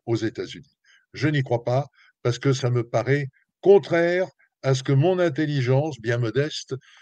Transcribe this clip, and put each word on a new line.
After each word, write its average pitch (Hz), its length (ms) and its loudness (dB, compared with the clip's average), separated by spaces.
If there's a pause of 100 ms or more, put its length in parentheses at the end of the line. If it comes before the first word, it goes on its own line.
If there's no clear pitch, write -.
aux 117 80 0
États-Unis. 95 600 -8 (380)
Je 143 140 -4
n'y 147 160 0
crois 120 200 -2
pas 131 220 0 (380)
parce 123 160 -2
que 139 140 2
ça 127 180 -2
me 120 120 0
paraît 131 440 -2 (340)
contraire 180 640 2 (360)
à 135 100 2
ce 131 80 0
que 139 120 0
mon 175 260 4
intelligence, 143 800 0
bien 117 160 -2
modeste, 131 580 -4 (260)